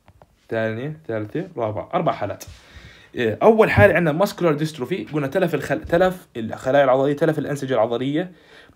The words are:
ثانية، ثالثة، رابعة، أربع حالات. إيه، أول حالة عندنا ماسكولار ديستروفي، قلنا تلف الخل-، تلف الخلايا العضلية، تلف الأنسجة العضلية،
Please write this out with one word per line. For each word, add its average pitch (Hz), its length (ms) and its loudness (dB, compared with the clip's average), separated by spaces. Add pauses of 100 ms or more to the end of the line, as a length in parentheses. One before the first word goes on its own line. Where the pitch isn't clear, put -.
(500)
ثانية، 117 580 -6
ثالثة، 113 400 -6 (100)
رابعة، 104 360 -6
أربع 160 180 -2
حالات. 101 320 -8 (720)
إيه، 113 260 -2
أول 214 300 6
حالة 202 220 8
عندنا 165 180 2
ماسكولار 170 420 0
ديستروفي، 151 500 -6
قلنا 139 240 -4
تلف 185 280 0
الخل-، 135 300 -4
تلف 185 420 0 (100)
الخلايا 131 460 0
العضلية، 135 300 4
تلف 151 260 0
الأنسجة 135 340 -6
العضلية، 127 580 -2 (440)